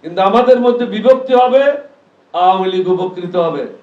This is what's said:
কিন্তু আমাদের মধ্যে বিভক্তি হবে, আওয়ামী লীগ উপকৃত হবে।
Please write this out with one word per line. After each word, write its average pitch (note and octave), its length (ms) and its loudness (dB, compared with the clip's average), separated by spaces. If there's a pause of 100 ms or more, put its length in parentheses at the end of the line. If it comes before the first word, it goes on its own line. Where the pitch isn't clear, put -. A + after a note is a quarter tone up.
কিন্তু E3+ 260 -8
আমাদের A#3+ 360 4
মধ্যে B3 200 0 (100)
বিভক্তি C4 380 2 (100)
হবে, B3+ 200 2 (760)
আওয়ামী F#3 320 2
লীগ F#3 220 -2
উপকৃত F3+ 400 -8 (120)
হবে। C#3+ 180 -6 (180)